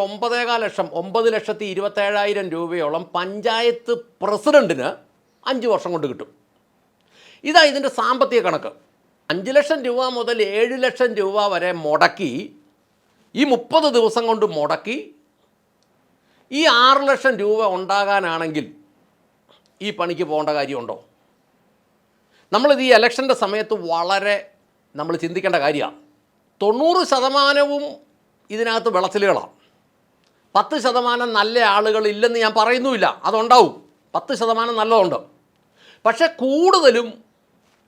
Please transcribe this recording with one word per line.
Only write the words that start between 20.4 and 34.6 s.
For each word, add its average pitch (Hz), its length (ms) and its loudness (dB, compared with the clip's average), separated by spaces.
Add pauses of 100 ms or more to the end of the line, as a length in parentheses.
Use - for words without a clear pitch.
കാര്യമുണ്ടോ? 123 360 -6 (1600)
നമ്മളിത് 262 340 2
ഈ - 100 6
ഇലക്ഷൻ്റെ 240 460 0
സമയത്ത് 214 320 -4 (160)
വളരെ 196 440 0 (640)
നമ്മൾ 160 140 -4 (100)
ചിന്തിക്കേണ്ട 175 420 -2
കാര്യമാണ്. 147 320 -2 (640)
തൊണ്ണൂറ് 302 400 2 (100)
ശതമാനവും 285 720 2 (720)
ഇതിനകത്ത് 226 400 -2
വിളച്ചിലുകളാണ്. 185 540 0 (1080)
പത്ത് 214 280 0
ശതമാനം 240 540 0
നല്ല 214 180 2 (200)
ആളുകൾ 214 360 2
ഇല്ലെന്ന് 233 320 0
ഞാൻ 214 160 0
പറയുന്നുമില്ല, 240 480 2 (200)
അതുണ്ടാവും. 226 460 4 (420)
പത്ത് 262 260 -6
ശതമാനം 226 400 0